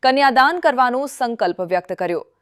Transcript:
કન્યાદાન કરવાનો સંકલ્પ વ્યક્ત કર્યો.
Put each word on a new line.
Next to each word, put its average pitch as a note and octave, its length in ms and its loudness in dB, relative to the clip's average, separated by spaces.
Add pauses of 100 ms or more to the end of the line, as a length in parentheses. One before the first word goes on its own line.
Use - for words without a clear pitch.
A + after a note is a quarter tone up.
કન્યાદાન C4+ 600 2
કરવાનો B3+ 360 2 (120)
સંકલ્પ A3 480 -4 (120)
વ્યક્ત F3+ 280 -2
કર્યો. E3+ 200 -2 (220)